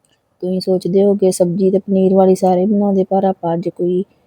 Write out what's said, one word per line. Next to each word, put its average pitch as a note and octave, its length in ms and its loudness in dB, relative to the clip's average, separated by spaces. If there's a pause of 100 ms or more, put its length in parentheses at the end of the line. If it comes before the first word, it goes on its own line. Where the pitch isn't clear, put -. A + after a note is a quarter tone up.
(440)
ਤੁਸੀਂ F#3 180 -4
ਸੋਚਦੇ F#3 440 0
ਹੋ G3+ 100 4
ਕਿ F#3+ 160 2
ਸਬਜ਼ੀ F#3 400 0
ਤੇ G3 80 0
ਪਨੀਰ F#3+ 360 0
ਵਾਲੀ F#3+ 200 4
ਸਾਰੇ F#3 300 0
ਬਣਾਉਂਦੇ, G3+ 380 0
ਪਰ F#3+ 200 -2
ਆਪਾਂ F#3+ 300 -2
ਅੱਜ E3+ 160 -4
ਕੋਈ F3+ 340 -4 (240)